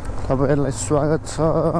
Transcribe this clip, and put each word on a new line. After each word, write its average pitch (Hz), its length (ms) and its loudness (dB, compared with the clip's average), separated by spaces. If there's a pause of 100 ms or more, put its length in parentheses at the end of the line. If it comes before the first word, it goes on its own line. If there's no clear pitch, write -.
(280)
तपाईँहरूलाई 139 480 2
स्वागत 151 480 0
छ - 160 -6 (400)